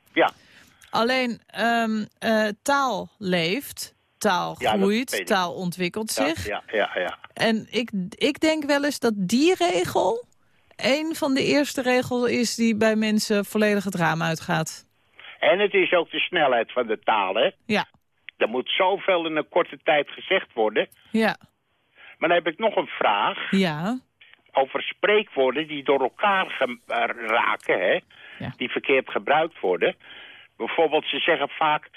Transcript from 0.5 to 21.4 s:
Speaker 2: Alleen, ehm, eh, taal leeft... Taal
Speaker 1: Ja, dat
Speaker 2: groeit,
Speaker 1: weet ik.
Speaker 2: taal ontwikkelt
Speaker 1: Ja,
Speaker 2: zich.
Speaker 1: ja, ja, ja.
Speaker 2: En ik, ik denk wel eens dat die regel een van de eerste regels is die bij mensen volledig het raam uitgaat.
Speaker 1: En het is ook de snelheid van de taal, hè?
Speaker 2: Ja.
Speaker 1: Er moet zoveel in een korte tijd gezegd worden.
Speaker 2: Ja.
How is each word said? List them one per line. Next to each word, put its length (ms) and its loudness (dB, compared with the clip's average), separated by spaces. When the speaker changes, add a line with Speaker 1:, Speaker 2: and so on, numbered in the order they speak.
Speaker 2:
Alleen, 560 0
ehm, 580 -2
eh, 300 0
taal 460 0
leeft... 760 -4
Taal 400 0
Speaker 1:
Ja, 120 0
dat 100 2
Speaker 2:
groeit, 300 0
Speaker 1:
weet 100 -2
ik. 60 -8
Speaker 2:
taal 280 0
ontwikkelt 600 -6
Speaker 1:
Ja, 140 0
Speaker 2:
zich. 180 -4
Speaker 1:
ja, 200 -6
ja, 280 -2
ja. 240 -6
Speaker 2:
En 360 0
ik, 200 -6
ik 300 -2
denk 240 2
wel 200 2
eens 140 -2
dat 180 0
die 380 2
regel 720 0
een 380 0
van 200 0
de 100 2
eerste 380 2
regels 480 0
is 240 0
die 220 2
bij 200 2
mensen 480 0
volledig 400 0
het 100 -4
raam 280 0
uitgaat. 640 -4
Speaker 1:
En 200 4
het 160 0
is 180 4
ook 180 2
de 80 -6
snelheid 540 0
van 140 0
de 120 -2
taal, 360 0
hè? 160 2
Speaker 2:
Ja. 200 0
Speaker 1:
Er 120 0
moet 220 -4
zoveel 560 0
in 100 -4
een 120 -2
korte 340 0
tijd 280 2
gezegd 440 -4
worden. 340 0
Speaker 2:
Ja. 260 0